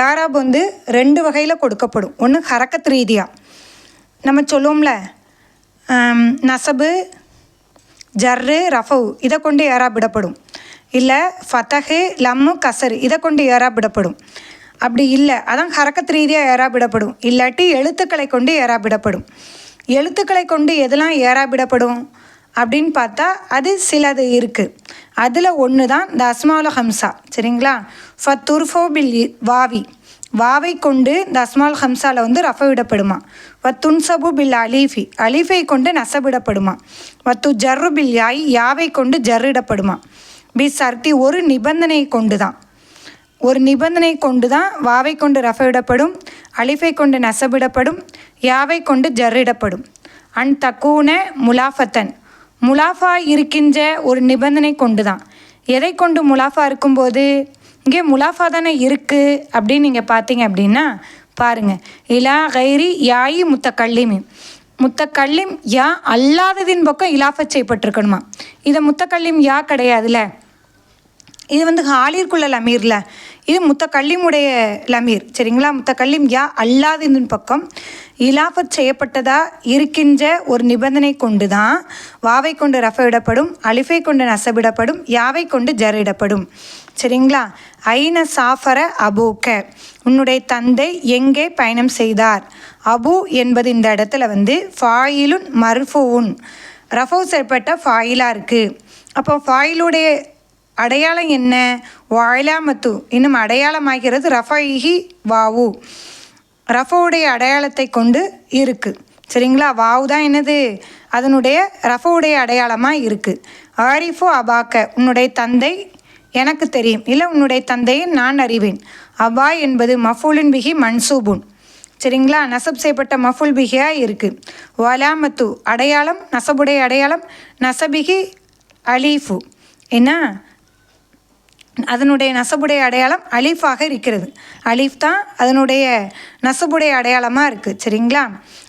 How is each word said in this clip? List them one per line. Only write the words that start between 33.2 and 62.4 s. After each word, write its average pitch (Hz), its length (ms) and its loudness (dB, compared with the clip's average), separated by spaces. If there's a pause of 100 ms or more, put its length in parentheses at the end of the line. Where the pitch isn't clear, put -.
வத்துன்சபு 311 720 0
பில் 269 240 2
அலீஃபி, 240 420 0 (220)
அலீஃபை 330 340 2 (120)
கொண்டு 269 180 2 (100)
நசபிடப்படுமா. 233 720 -2 (540)
வத்து 247 220 0 (140)
ஜர்ரு 269 340 0
பில் 277 200 0
யாய், 240 240 0 (160)
யாவை 269 300 0 (100)
கொண்டு 262 200 0 (100)
ஜர்ரிடப்படுமா. 226 680 0 (640)
பி 269 100 2 (120)
சர்தி, 247 340 -2 (120)
ஒரு 311 140 2 (120)
நிபந்தனை 302 500 0 (140)
கொண்டு 220 280 0
தான், - 140 -6 (920)
ஒரு 262 220 2
நிபந்தனை 330 420 2 (140)
கொண்டு 247 300 0
தான் 370 140 0 (200)
வாவை 262 340 0
கொண்டு 277 240 2
ரஃபு 233 220 0
விடப்படும், 254 440 0 (500)
அலிஃபை 294 380 -2
கொண்டு 269 260 2
நசபிடப்படும், 262 720 -2 (520)
யாவை 277 280 0 (120)
கொண்டு 269 180 2 (120)
ஜர்ரிடப்படும். 233 640 0 (580)
அன் 277 140 0 (100)
தக்கூன 294 540 2 (280)
முலாஃபத்தன், 247 640 0 (480)
முலாஃபா 349 540 2 (180)
இருக்கின்ற 294 460 2 (300)
ஒரு 254 100 2 (120)
நிபந்தனை 285 420 2 (120)
கொண்டு 220 260 0
தான். 190 100 -8 (540)
எதை 320 260 -2
கொண்டு 339 180 2 (100)
முலாஃபா 277 400 2
இருக்கும்போது? 269 560 2 (600)
இங்கே 269 140 2 (120)
முலாஃபா 330 420 0
தானே 330 180 0 (140)
இருக்கு 285 340 0 (360)
அப்படின்னு 262 320 2
நீங்க 247 140 0 (100)
பார்த்தீங்க 233 340 0
அப்படின்னா, 202 380 2 (560)
பாருங்க, 233 340 0 (420)
இலா 262 220 2 (180)